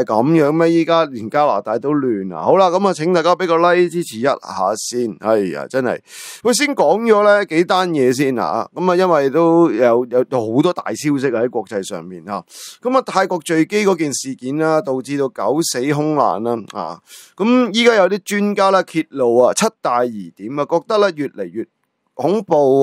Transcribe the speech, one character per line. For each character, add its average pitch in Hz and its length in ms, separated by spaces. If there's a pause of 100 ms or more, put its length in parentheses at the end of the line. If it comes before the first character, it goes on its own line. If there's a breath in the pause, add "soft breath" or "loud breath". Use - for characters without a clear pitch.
咁 113 200 (160)
樣 147 120
咩？ 165 200
依 165 140
家 165 200
連 120 240
加 147 160
拿 110 140
大 110 200
都 139 160
亂 107 380
啊！ 82 100
好 131 140
啦， 190 120
咁 185 180
啊， 185 60
請 156 180
大 170 120
家 175 120
俾 180 120
個 165 100
like 175 320
支 170 140
持 113 160
一 - 40
下 135 140 (400)
先。 120 420
哎 110 200 (100)
呀， 71 180
真 131 160
係， 104 160 (440 loud breath)
喂， 240 100
先 277 220
講 170 260
咗 214 220
呢 208 240
幾 160 180
單 185 240
嘢 135 260
先 135 220
啊。 98 380
咁 180 160
啊， 175 40
因 180 140
為 143 220
都 165 400
有， 120 340
有， 123 240
有 113 260
好 139 60
多 180 100
大 - 180
消 139 280
息 131 140
喺 117 180
國 117 160
際 98 180
上 90 220
面 90 240
啊。 98 120 (400 loud breath)
咁 254 140
啊， 262 60
泰 190 240
國 180 140
墜 160 260
機 208 200
嗰 190 120
件 151 160
事 135 220
件 131 240
啦， 156 200
導 135 220
致 139 160
到 139 120
九 120 340
死 131 180 (120)
空 151 220
難 107 280
啦， 117 120 (240)
啊。 85 200 (360 loud breath)
咁 233 380
依 226 100
家 233 120
有 190 120
啲 196 160
專 202 320
家 196 140
啦 190 140
揭 160 260
露 120 300
啊， 120 160
七 - 100 (160)
大 123 240
疑 104 320
點 113 220
啊， 143 100
覺 165 180
得 220 120
咧 202 160
越 147 140
嚟 101 140
越 92 220 (480)
恐 156 300
怖 170 120 (280)